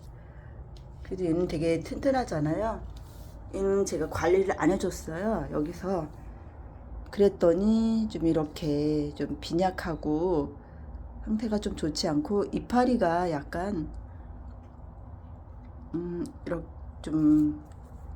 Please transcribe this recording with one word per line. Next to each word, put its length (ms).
그래도 220
얘는 220
되게 340
튼튼하잖아요. 1000
얘는 320
제가 240
관리를 500
안 120
해줬어요. 800
여기서 560
그랬더니 960
좀 180
이렇게 880
좀 240
빈약하고 1160
상태가 300
좀 160
좋지 320
않고 380
이파리가 840
약간, 600
음, 320
이렇게 200
좀 640